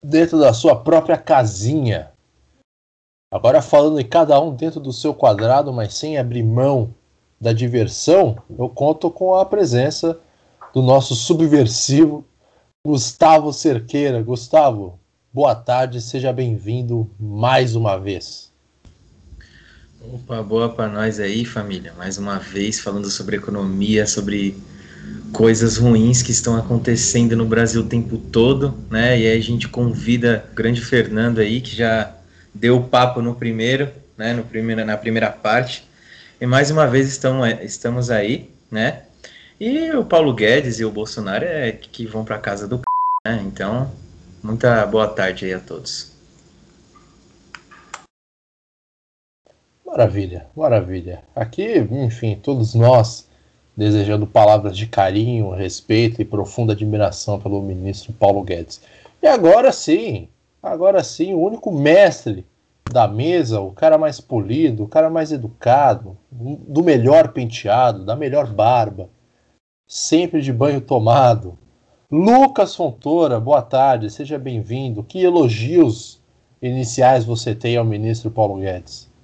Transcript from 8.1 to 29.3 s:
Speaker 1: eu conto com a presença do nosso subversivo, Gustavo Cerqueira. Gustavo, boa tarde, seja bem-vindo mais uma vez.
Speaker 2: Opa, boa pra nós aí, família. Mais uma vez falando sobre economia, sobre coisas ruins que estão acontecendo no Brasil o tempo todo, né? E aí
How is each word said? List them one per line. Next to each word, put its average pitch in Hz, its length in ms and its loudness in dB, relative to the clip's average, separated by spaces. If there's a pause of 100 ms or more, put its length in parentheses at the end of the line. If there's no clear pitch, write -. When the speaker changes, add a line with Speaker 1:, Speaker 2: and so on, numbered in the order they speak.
Speaker 1:
eu 123 120 -4
conto 156 420 -2
com 185 240 0
a 190 100 4
presença 165 760 -2 (540)
do 131 80 0
nosso 131 340 4
subversivo, 147 1080 2 (600)
Gustavo 151 680 2
Cerqueira. 127 720 -2
Gustavo, 113 760 0 (340)
boa 135 220 2
tarde, 123 460 -4
seja 131 320 -4
bem-vindo 117 760 -4 (100)
mais 117 560 0
uma 104 240 -2
vez. - 540 -10 (1600)
Speaker 2:
Opa, 120 300 -10
boa 113 260 -2
pra 117 180 -6
nós 107 320 -4
aí, 104 260 -4
família. 98 480 -10
Mais 95 260 -10
uma 101 180 -6
vez 101 420 -6
falando 101 300 -8
sobre 98 280 -6
economia, 101 680 -2
sobre 101 500 -4 (760)
coisas 113 440 4
ruins 120 440 4
que - 100 -4
estão 117 240 0
acontecendo 117 800 0
no 113 100 0
Brasil 113 360 0
o - 80 -4
tempo 117 280 -4
todo, 131 540 0 (180)
né? 117 300 2
E 113 80 2
aí 113 100 2